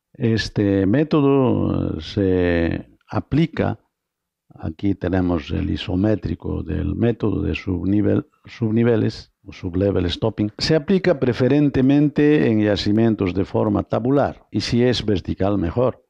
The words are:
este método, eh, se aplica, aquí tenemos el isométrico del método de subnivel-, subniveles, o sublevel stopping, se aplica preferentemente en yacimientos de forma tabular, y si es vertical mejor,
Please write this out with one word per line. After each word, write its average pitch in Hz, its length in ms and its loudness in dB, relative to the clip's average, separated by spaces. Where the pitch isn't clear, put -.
este 101 720 0
método, 113 1080 2
eh, 80 40 -8
se 87 920 0
aplica, 107 720 -2
aquí 95 440 -4
tenemos 87 560 -2
el 85 200 -4
isométrico 87 920 -4
del 82 320 -4
método 107 480 -2
de 85 120 -4
subnivel-, 98 760 -2
subniveles, 113 880 -2
o 92 40 -16
sublevel 92 580 -2
stopping, 104 480 -2
se - 160 0
aplica 165 460 0
preferentemente 143 1300 2
en 107 120 2
yacimientos 104 680 2
de 92 120 -2
forma 107 400 0
tabular, 117 680 0
y 110 100 -2
si 120 220 0
es 123 240 2
vertical 98 500 -2
mejor, 107 540 -2